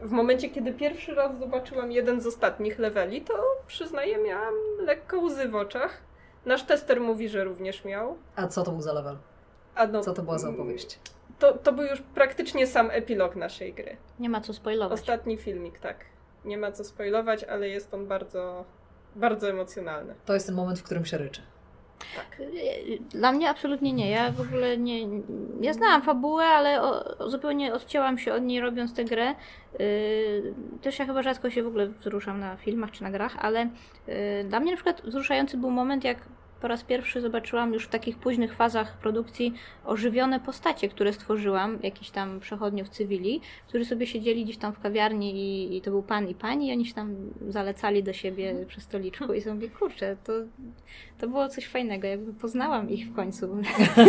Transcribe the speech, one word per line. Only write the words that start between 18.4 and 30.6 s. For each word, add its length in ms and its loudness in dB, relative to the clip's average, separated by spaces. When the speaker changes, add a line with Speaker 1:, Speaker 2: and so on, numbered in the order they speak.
Speaker 1:
bardzo 340 0
emocjonalny. 680 -6
Speaker 2:
To 80 2
jest 120 2
ten 100 -4
moment, 240 -2
w 40 -14
którym 220 -2
się 120 -2
ryczy. 240 -8
Speaker 1:
Tak. 260 -12
Speaker 3:
Dla 220 4
mnie 180 4
absolutnie 440 0
nie. 180 2
Ja 200 2
w 100 -4
ogóle 360 0
nie, 300 -2
ja 120 2
znałam 280 8
fabułę, 440 4
ale 360 8
o, 480 0
zupełnie 440 0
odcięłam 440 2
się 160 -2
od 100 2
niej, 180 0
robiąc 320 -2
tę 120 -2
grę. 300 2
Yy, 720 0